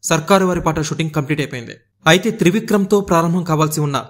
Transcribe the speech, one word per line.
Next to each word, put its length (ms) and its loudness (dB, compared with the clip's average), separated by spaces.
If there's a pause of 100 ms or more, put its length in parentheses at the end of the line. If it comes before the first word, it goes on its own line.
సర్కారు 420 2
వారి 160 -2
పాట 200 -2
షూటింగ్ 280 -4
కంప్లీట్ 320 -4
అయిపోయింది. 300 -10 (360)
అయితే 240 4
త్రివిక్రమ్తో 680 2
ప్రారంభం 440 0
కావాల్సి 380 0
ఉన్న 280 -2